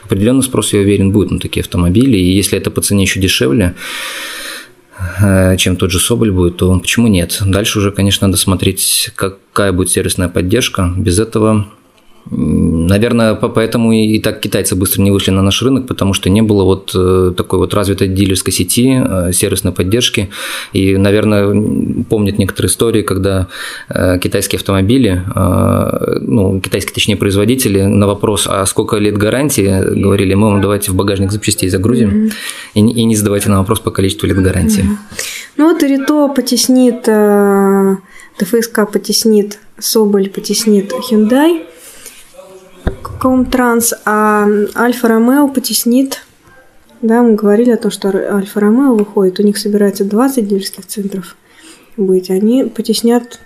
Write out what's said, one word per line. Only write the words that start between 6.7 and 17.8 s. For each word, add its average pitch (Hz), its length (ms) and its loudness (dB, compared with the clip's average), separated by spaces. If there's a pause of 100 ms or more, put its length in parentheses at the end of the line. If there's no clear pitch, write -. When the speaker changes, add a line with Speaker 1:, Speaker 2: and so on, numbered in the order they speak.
Speaker 1:
почему - 280 0
нет? 90 380 0
Дальше 101 340 0
уже, 98 120 0
конечно, 98 360 0
надо 92 100 0
смотреть, - 760 -2
какая 98 560 -4
будет 92 180 -2
сервисная 92 400 -2
поддержка. 95 680 -2
Без 90 220 0
этого, 107 480 0 (640)
м, 82 560 0
наверное, 110 480 2
по-, 117 140 -2
поэтому 113 420 0
и, 110 240 2
и 107 40 0
так - 200 -4
китайцы 101 360 -2
быстро 95 260 -2
не 101 100 4
вышли 98 200 0
на 95 100 2
наш 95 220 0
рынок, 127 240 0
потому - 260 -2
что - 160 -2
не 104 120 4
было 104 220 2
вот, 95 320 0
э, 92 400 2
такой 92 240 -2
вот 90 140 -2
развитой 101 340 0